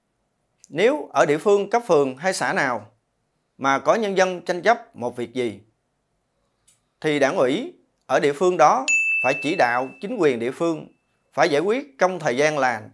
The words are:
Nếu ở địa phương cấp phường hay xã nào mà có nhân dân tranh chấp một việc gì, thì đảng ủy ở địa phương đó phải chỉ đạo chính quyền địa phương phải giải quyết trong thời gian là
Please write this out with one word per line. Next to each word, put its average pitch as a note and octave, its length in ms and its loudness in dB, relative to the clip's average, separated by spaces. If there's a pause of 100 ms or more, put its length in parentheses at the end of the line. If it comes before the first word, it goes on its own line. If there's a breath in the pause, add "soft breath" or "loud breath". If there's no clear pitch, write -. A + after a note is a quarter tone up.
(680)
Nếu A#3+ 440 -2
ở D#3 140 4
địa D3 120 2
phương G3+ 320 2
cấp A#3+ 160 0
phường C#3+ 300 2
hay F#3 160 -4
xã C#3+ 200 -4
nào B2+ 340 -2 (720)
mà C3+ 200 0
có C#3 160 2
nhân G3+ 220 -4
dân F#3 240 0
tranh F3 220 -6
chấp A3 340 0
một A#2 200 -8
việc A#2 160 -8
gì, A2+ 280 -6 (1400)
thì D3+ 180 0
đảng C3+ 180 2
ủy F#3 360 0 (340)
ở C#3 140 0
địa C#3+ 120 2
phương F3+ 240 0
đó G3 300 4 (360)
phải C3 200 0
chỉ C#3+ 140 -2
đạo B2 320 0 (120)
chính A3 160 -8
quyền C#3+ 220 2
địa A#2 120 -4
phương D#3+ 360 -4 (500)
phải C#3+ 120 2
giải C#3 120 2
quyết A#3 380 -4
trong F#3 200 0
thời C#3 180 -4
gian D3+ 220 0
là A#2+ 240 -2 (120)